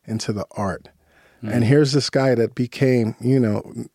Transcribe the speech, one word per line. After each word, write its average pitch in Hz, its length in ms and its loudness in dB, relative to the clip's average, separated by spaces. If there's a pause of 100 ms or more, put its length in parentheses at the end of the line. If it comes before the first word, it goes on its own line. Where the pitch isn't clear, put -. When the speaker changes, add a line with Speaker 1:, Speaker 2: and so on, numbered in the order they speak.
Speaker 1:
into 110 260 -6
the 104 200 -6
art. 98 360 -8 (560)
Speaker 2:
Mm. 107 80 -8
Speaker 1:
And 117 140 2
here's 143 260 4
this 139 180 0
guy 135 260 2
that 113 200 0
became, 123 640 0
you 127 180 2
know, 107 320 0 (260)